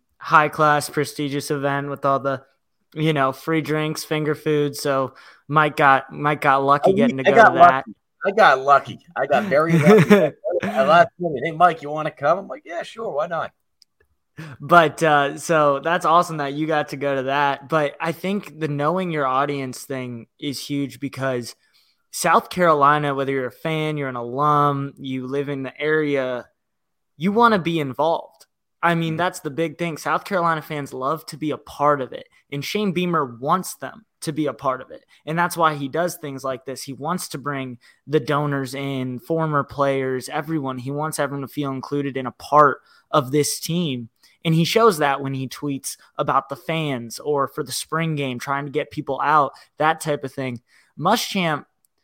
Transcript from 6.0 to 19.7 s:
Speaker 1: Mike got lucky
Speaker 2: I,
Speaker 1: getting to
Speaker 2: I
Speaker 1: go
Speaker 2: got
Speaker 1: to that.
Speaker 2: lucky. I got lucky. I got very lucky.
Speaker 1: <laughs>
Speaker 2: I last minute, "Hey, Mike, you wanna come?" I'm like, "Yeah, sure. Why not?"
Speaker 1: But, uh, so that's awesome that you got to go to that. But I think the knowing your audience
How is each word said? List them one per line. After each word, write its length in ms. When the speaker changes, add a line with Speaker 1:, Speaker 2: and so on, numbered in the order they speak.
Speaker 1:
Mike 300
got 220
lucky 260
Speaker 2:
I, 60
Speaker 1:
getting 220
to 100
Speaker 2:
I 20
Speaker 1:
go 60
Speaker 2:
got 140
Speaker 1:
to 60
that. 160
Speaker 2:
lucky. 240
I 60
got 300
lucky. 380
I 120
got 160
very 300
lucky. 600
Speaker 1:
<laughs> 140
Speaker 2:
I 220
last 240
minute, 260
"Hey, 60
Mike, 320
you 80
wanna 180
come?" 300
I'm 80
like, 180
"Yeah, 160
sure. 300
Why 160
not?" 240
Speaker 1:
But, 420
uh, 360
so 420
that's 260
awesome 320
that 180
you 120
got 220
to 80
go 180
to 80
that. 460
But 320
I 100
think 480
the 80
knowing 420
your 160
audience 600